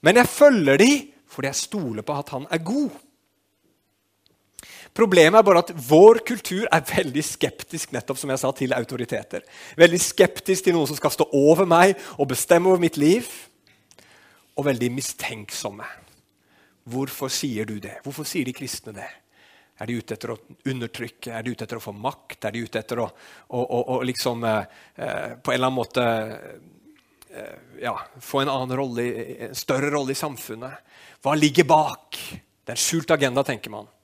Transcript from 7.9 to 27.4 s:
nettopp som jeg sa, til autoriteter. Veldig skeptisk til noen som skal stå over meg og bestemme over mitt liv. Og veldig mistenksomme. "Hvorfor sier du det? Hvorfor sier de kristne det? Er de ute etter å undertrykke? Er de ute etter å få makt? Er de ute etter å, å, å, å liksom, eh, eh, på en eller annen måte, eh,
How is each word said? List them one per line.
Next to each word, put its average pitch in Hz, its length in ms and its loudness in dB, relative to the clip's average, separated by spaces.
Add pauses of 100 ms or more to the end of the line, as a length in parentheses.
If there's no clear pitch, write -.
nettopp 127 240 -8
som 143 160 -8
jeg 131 80 -4
sa, 131 160 -2
til 131 160 -4
autoriteter. 117 680 -8 (340)
Veldig 170 240 8
skeptisk - 640 0
til 185 80 2
noen 156 160 2
som 147 80 -6
skal 143 160 -2
stå - 140 0 (100)
over 160 320 6
meg 180 300 6 (180)
og 139 140 -2
bestemme 175 400 4
over 180 100 4
mitt 170 160 0
liv. 170 320 2 (1300)
Og 139 80 -6
veldig 123 320 0
mistenksomme. 107 880 -10 (1040)
"Hvorfor 131 480 -6
sier 110 320 -6
du 107 160 -10
det? 98 220 -16
Hvorfor 143 240 -12
sier 143 180 -6
de 123 80 -10
kristne - 400 -14
det? 95 140 -16 (680)
Er 110 140 -10
de 120 80 -4
ute 110 160 -10
etter 113 180 -12
å 110 40 -10 (340)
undertrykke? 117 640 -10
Er 113 80 -10
de 120 80 -8
ute - 160 -8
etter 117 140 -10
å - 20 -20
få 107 100 -12
makt? 110 540 -10
Er 104 80 -6
de 117 80 -8
ute 110 160 -8
etter 117 240 -6
å, 107 80 -6
å, - 480 -14
å, 123 220 -2 (160)
å - 0 - (100)
liksom, 120 400 -4
eh, 107 380 -4 (180)
eh, - 400 -8
på - 80 -4
en 123 80 0
eller 131 80 0
annen 131 140 -2
måte, 123 260 -2 (1300)
eh, - 240 -16 (240)